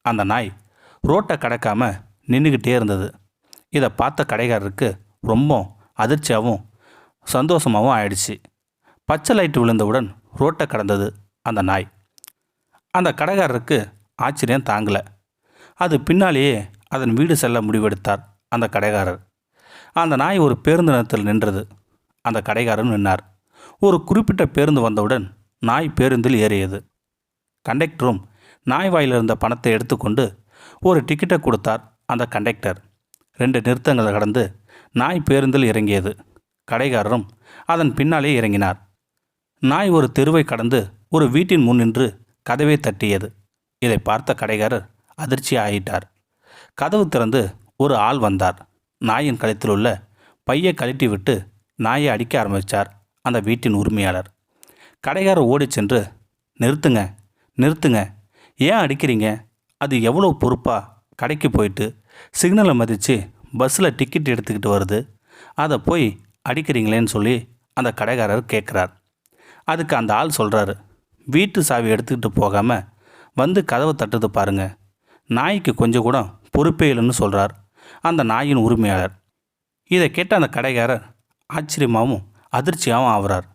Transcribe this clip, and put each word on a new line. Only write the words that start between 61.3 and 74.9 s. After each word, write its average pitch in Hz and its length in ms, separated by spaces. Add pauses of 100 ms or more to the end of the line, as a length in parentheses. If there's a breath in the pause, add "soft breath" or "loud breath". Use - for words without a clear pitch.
போயிட்டு 104 480 (420 loud breath)
சிக்னலை 190 320
மதிச்சு 113 600 (240)
பஸ்ஸில் 131 380
டிக்கெட் 139 340
எடுத்துக்கிட்டு 107 400
வருது, 101 380 (460 loud breath)
அதை 147 240
போய் 131 440 (280)
அடிக்கிறீங்களேன்னு?" 120 560
சொல்லி 110 420 (260)
அந்த 123 200
கடைக்காரர் 113 500
கேட்குறார். 98 500 (680 soft breath)
அதுக்கு 156 320
அந்த 113 200
ஆள் 143 220
சொல்றாரு, 104 400 (480)
"வீட்டு 180 380
சாவி 117 280
எடுத்துக்கிட்டு 113 360
போகாம 101 580 (480 soft breath)
வந்து 180 320
கதவை 147 280
தட்டுது 113 320
பாருங்க, 98 520 (480 soft breath)